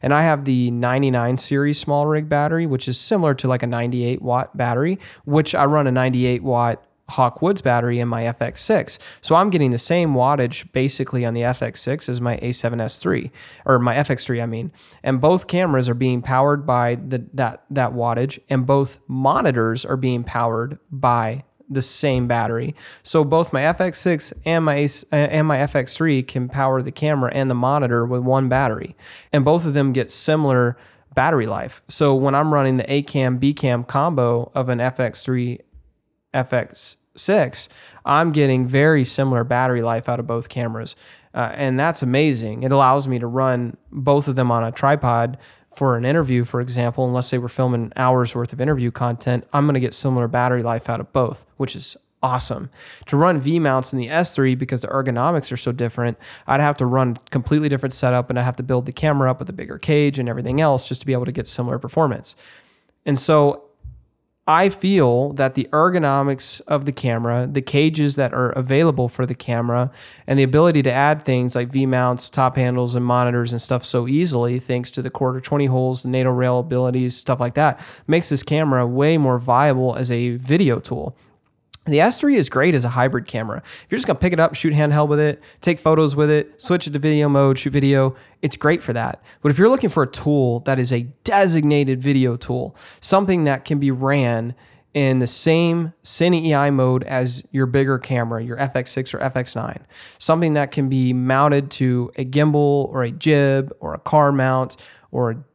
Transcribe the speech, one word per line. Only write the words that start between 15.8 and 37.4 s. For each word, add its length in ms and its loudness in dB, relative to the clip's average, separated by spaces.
are 60 -2
being 280 -2
powered 420 0
by 300 0
the, 400 -8
that, 340 -4
that 240 -2
wattage, 460 -4
and 160 0
both 420 0
monitors 800 0
are 140 -4
being 260 -2
powered 540 -4
by 540 -2
the 100 -2
same 440 0
battery. 480 -2
So 200 2
both 280 0
my 100 0
F 180 0
X 200 -2
six 320 0
and 200 2
my 120 2
Ace, 360 -2
uh, 40 0
and 320 2
my 100 2
F 160 -2
X 220 -2
three 260 2
can 260 -4
power 320 0
the 120 -6
camera 420 -2
and 160 0
the 60 0
monitor 500 0
with 160 -2
one 260 2
battery. 480 -2
And 120 4
both 220 2
of 80 -2
them 180 2
get 200 -2
similar 640 2
battery 340 2
life. 420 -8
So 260 2
when 220 2
I'm 180 2
running 220 2
the 160 -2
A 100 0
cam, 360 0
B 140 2
cam 300 -2
combo 720 0
of 140 -2
an 120 -2
F 200 -2
X 240 -4
three, 340 -4
F 200 -2
X 440 -6
six, 520 -2